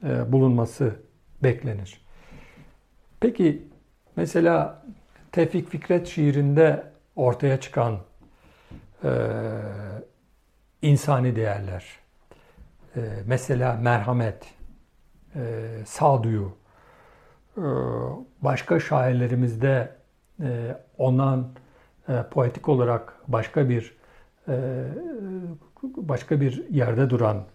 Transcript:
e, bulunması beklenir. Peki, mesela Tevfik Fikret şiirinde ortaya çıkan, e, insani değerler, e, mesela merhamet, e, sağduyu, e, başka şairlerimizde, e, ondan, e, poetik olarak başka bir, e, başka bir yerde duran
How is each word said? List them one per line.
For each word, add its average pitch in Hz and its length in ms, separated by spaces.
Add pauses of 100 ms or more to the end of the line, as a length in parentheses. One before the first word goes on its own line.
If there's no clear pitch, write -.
e, 123 280
bulunması 123 600 (480)
beklenir. 113 640 (1120)
Peki, 175 480 (480)
mesela 165 680 (500)
Tevfik 165 380
Fikret 175 360
şiirinde 147 760 (320)
ortaya 135 440
çıkan, 117 380 (1080)
e, 139 60 (1700)
insani 135 540
değerler, 101 500 (1080)
e, 120 40 (260)
mesela 123 560
merhamet, 120 720 (800)
e, 147 60 (440)
sağduyu, 113 680 (1040)
e, 202 60 (800)
başka 135 380
şairlerimizde, 123 1120 (480)
e, 123 360 (220)
ondan, 131 500 (600)
e, 123 220
poetik - 380
olarak 120 480 (120)
başka 120 400
bir, 120 280 (520)
e, 131 360 (960)
başka 160 580
bir 135 300
yerde 123 400
duran 107 340 (100)